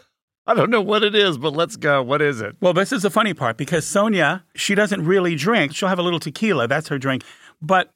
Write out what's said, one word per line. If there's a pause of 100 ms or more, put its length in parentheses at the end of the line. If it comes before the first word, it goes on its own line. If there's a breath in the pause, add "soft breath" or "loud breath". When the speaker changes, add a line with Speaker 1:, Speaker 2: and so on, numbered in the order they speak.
(180)
Speaker 1:
<laughs>
I
don't
know
what
it
is,
but
let's
go.
What
is
it?
Speaker 2:
Well,
this
is
the
funny
part,
because
Sonia, (120)
she
doesn't
really
drink.
She'll
have
a
little
tequila.
That's
her
drink. (400 loud breath)
But